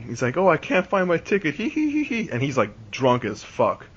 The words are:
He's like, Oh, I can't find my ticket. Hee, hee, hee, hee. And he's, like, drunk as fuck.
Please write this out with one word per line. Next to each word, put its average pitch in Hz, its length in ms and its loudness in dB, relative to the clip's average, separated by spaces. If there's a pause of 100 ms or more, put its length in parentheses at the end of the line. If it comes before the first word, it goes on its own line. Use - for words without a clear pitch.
He's 117 140 -8
like, 127 160 0
Oh, 185 120 4
I 160 80 6
can't 185 300 0
find 185 200 0
my 175 100 2
ticket. 165 380 0
Hee, 220 140 -4
hee, 302 220 0
hee, 302 120 0
hee. 233 280 -4
And 120 100 -2
he's, 135 160 -2
like, 104 340 -2
drunk 123 340 2
as 101 180 -6
fuck. - 540 0